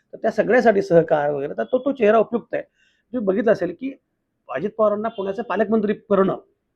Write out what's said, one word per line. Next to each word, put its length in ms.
तर 40
त्या 140
सगळ्यासाठी 500
सहकार 500
वगैरे, 220
तर 100
तो, 160
तो 120
चेहरा 260
उपयुक्त 360
आहे. 100
तुम्ही 120
बघितलं 260
असेल, 300
की 120
अजित 200
पवारांना 380
पुण्याचे 340
पालकमंत्री 520
करणं 400